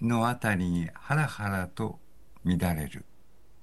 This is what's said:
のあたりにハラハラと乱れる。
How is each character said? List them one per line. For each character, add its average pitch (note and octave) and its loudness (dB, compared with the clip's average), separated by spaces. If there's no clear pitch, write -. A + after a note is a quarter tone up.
の A#2 4
あ G#2 2
た G#2+ 4
り F2+ 2
に E2+ 2
ハ - -2
ラ D3+ 4
ハ G#2 -4
ラ F#2 0
と - -4
乱 F2+ 4
れ D2+ -2
る。 - -12